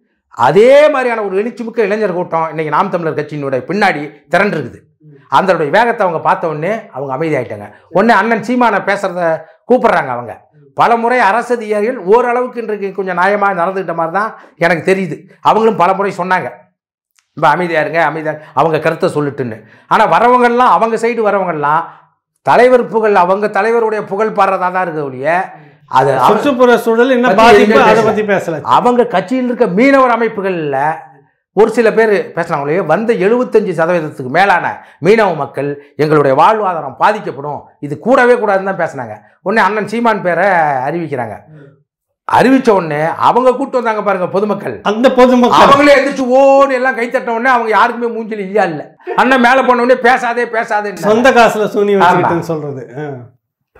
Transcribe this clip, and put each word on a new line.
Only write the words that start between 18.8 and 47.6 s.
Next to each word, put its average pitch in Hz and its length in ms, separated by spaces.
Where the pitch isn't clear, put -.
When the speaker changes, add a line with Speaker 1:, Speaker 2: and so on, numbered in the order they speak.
Speaker 1:
சொல்லிட்டுன்னு." 131 480
ஆனா 208 180
வரவங்கெல்லாம், 240 680
அவங்க 220 240
சைடு 233 240
வரவங்கெல்லாம் 175 600
தலைவர் 233 440
புகழ், 214 280
அவங்க 196 320
தலைவருடைய 214 600
புகழ் 202 220
பாடுறதா 190 300
தான் 180 240
இருக்க 160 200
ஒழிய, 143 480
அது 135 320
அவ- 170 160
Speaker 2:
சுற்றுப்புற 247 440
சூழல் 226 320
என்ன 247 180
Speaker 1:
பத்தி 220 140
Speaker 2:
பாதிப்பு, 226 320
Speaker 1:
எதுவுமே 240 160
Speaker 2:
அதை 220 120
Speaker 1:
பேசல. 220 40
Speaker 2:
பத்தி 214 160
பேசல. 175 400
Speaker 1:
அவங்க 214 440
கட்சியில் 190 380
இருக்க 240 220
மீனவர் 247 520
அமைப்புகள்ல 175 760
ஒரு 220 180
சில 220 220
பேர் 190 420
பேசினாங்க 165 280
ஒழிய, 156 200
வந்த 190 300
எழுபத்தஞ்சு 214 600
சதவீதத்துக்கு 156 560
மேலான 156 560
மீனவ 196 360
மக்கள் 143 600
எங்களுடைய 147 460
வாழ்வாதாரம் 180 560
பாதிக்கப்படும், 147 640
இது 143 180
கூடவே 247 360
கூடாதுன்னு 196 400
தான் 165 40
பேசினாங்க. 131 400
உடனே 208 240
அண்ணன் 208 220
சீமான் 220 340
பேரை 175 240
அறிவிக்கிறாங்க. 135 500
Speaker 2:
ம். - 180
Speaker 1:
அறிவிச்ச 254 380
உடனே 160 340
அவங்க 233 360
கூட்டு 262 220
வந்தாங்க 226 260
பாருங்க 185 260
பொதுமக்கள், 185 540
Speaker 2:
அந்த 226 300
பொதுமக்கள் 247 540
Speaker 1:
அவங்களே 285 240
எந்திரிச்சு 269 420
ஓன்னு 269 400
எல்லாம் 254 220
கை 233 140
தட்டின 240 200
உடனே 233 220
அவங்க 233 180